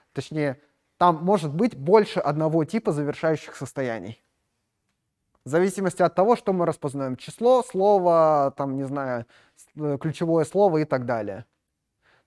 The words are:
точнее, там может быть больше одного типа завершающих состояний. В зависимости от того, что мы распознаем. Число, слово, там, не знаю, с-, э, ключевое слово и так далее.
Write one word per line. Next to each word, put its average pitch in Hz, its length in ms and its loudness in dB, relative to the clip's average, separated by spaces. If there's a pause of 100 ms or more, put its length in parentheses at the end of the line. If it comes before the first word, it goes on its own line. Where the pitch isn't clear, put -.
(140)
точнее, 147 460 -6 (380)
там 170 260 2
может 170 300 0
быть 220 220 -2
больше 185 440 2
одного 156 460 0
типа - 260 -4
завершающих 147 640 -4
состояний. 117 640 -8 (1200)
В 131 40 -16
зависимости 185 540 0
от 170 100 2
того, 208 220 4
что - 180 -2
мы 175 120 0
распознаем. 139 500 -4
Число, 240 480 0
слово, 170 920 4
там, 139 180 -4
не 139 80 -4
знаю, 131 420 -6 (300)
с-, - 260 -18
э, 147 160 -2
ключевое 165 480 0
слово 185 340 2
и 156 60 0
так 131 200 -2
далее. 110 400 -6 (800)